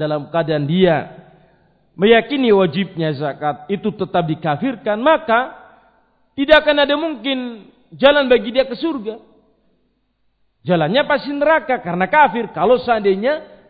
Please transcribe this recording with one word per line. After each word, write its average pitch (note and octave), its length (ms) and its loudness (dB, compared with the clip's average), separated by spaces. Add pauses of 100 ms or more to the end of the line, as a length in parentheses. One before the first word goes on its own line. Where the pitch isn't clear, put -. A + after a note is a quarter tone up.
dalam D3+ 320 -4
keadaan D#3 320 0
dia D#3 480 2 (800)
meyakini A3+ 640 2
wajibnya E3 560 -2
zakat C#3+ 560 -6
itu G3+ 240 -4
tetap F3+ 320 -4
dikafirkan, F3 720 -4
maka B3+ 640 0 (760)
tidak D4+ 280 4
akan D4 120 2 (120)
ada C#4+ 80 2
mungkin B3+ 720 -6 (240)
jalan C4+ 400 4
bagi A3+ 200 2
dia B3+ 120 0
ke A#3+ 120 -8
surga. A#3+ 600 -8 (1300)
Jalannya F3+ 400 0
pasti C#4+ 240 -2
neraka D4 480 0
karena F3+ 320 -4
kafir. A#3+ 400 2
Kalau G#3+ 320 2
seandainya A3 640 0 (240)